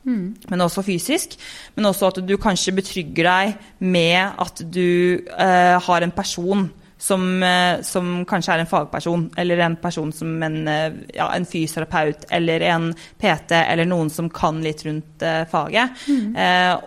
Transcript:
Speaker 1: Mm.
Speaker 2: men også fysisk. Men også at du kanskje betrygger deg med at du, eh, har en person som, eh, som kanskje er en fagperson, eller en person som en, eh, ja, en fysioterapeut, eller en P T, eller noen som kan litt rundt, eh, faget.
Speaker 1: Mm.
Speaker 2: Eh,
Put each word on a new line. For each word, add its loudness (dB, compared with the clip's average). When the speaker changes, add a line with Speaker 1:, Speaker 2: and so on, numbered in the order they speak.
Speaker 1:
Mm. -4
Speaker 2:
men 0
også 0
fysisk. -2
Men 2
også 2
at -4
du 2
kanskje 0
betrygger -2
deg 2
med 2
at -6
du, 2
eh, 6
har 2
en 0
person -2
som, 0
eh, 2
som -2
kanskje 0
er 2
en -2
fagperson, -2
eller 0
en 2
person -4
som -6
en, -4
eh, -2
ja, -2
en -2
fysioterapeut, -2
eller 0
en 0
P 0
T, -2
eller 2
noen 0
som -4
kan -2
litt -6
rundt, -8
eh, -2
faget. 0
Speaker 1:
Mm. 0
Speaker 2:
Eh, 4